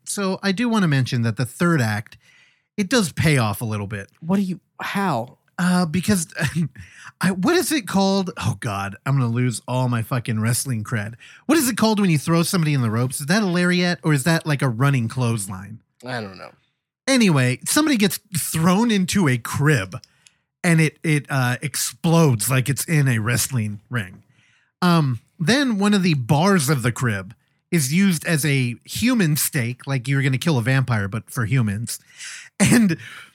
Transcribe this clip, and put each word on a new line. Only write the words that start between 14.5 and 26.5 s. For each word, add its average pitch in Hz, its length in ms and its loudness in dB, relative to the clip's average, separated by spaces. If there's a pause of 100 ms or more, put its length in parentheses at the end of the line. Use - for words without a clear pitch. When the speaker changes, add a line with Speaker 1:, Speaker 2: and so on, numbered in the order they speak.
Speaker 1:
a 143 80 0
running 120 400 0
clothesline? 107 720 -4 (260)
Speaker 2:
I 120 160 -8
don't 107 160 -12
know. 87 140 -18 (560)
Speaker 1:
Anyway, 160 580 4
somebody 302 320 2
gets 202 220 0 (180)
thrown 185 520 2
into 196 380 2
a 127 100 2
crib 123 640 -2 (640)
and 165 160 4
it, 156 240 0
it, 151 260 0
uh, 123 320 0
explodes 156 880 2
like 131 200 0
it's 131 160 -4
in 147 240 2
a 113 100 0
wrestling 107 720 -2
ring. 95 340 -8 (580)
Um, 160 380 2 (180)
then 233 400 0
one 208 160 2
of 196 100 2
the 175 100 2
bars 147 560 2